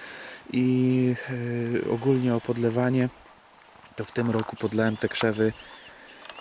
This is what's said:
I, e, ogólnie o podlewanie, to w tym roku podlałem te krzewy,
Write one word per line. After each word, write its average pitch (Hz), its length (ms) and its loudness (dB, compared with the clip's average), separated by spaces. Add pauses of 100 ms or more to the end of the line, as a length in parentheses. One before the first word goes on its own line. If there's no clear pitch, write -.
(540)
I, 127 640 4 (680)
e, - 60 -2
ogólnie 127 440 2
o 113 60 0
podlewanie, 123 680 2 (840)
to 107 100 -6
w - 60 -12
tym 117 200 0
roku 110 240 -2
podlałem 110 420 0
te 107 120 0
krzewy, 110 440 2 (880)